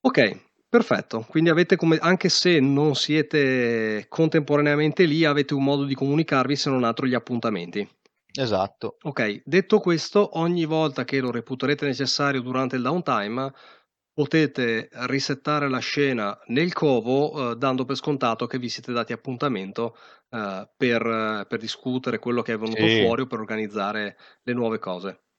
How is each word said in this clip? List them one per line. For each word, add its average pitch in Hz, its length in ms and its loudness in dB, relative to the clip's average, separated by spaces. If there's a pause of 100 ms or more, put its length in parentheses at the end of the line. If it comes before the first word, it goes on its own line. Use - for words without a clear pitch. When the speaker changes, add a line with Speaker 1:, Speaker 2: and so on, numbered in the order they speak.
Speaker 1:
Ok, 101 400 2 (280)
perfetto. 113 600 0
Quindi 160 220 2
avete 170 260 4
come, 165 220 4
anche 175 300 2
se 170 320 4
non 139 340 4
siete 127 1120 0
contemporaneamente 151 960 2
lì, 160 200 2
avete 147 300 2
un 139 100 0
modo 139 200 2
di 135 100 -2
comunicarvi, 139 600 0
se 143 140 -2
non 127 140 2
altro 117 220 0
gli 127 80 2
appuntamenti. 104 760 -4 (500)
Speaker 2:
Esatto. 107 640 -2
Speaker 1:
Ok, 113 420 -4
detto 190 360 2
questo, 175 580 0
ogni 170 280 2
volta 156 380 0
che 135 160 -2
lo 127 100 -2
reputerete 131 560 -2
necessario 135 560 0
durante 127 340 -2
il 123 60 -2
downtime, 131 720 -2 (600)
potete 135 800 0
risettare 139 760 -2
la 131 100 -2
scena 120 680 -2
nel 160 260 0
covo, 131 800 0
eh, 117 40 -6
dando 131 280 0
per 139 120 -4
scontato 131 500 -2
che 127 120 -6
vi 123 100 -6
siete 120 240 -10
dati 120 200 -4
appuntamento, 117 840 -4 (340)
eh, 101 460 -8
per, 120 300 0
eh, 110 420 -2
per 117 100 -6
discutere 123 600 -4
quello 120 240 -2
che 117 120 -4
è 110 40 -4
venuto 110 280 0
Speaker 2:
Sì. 110 160 6
Speaker 1:
fuori 117 200 2
o 131 40 -4
per 120 140 -6
organizzare 107 760 -4 (260)
le 123 100 -4
nuove 113 260 -2
cose. 92 460 -8 (140)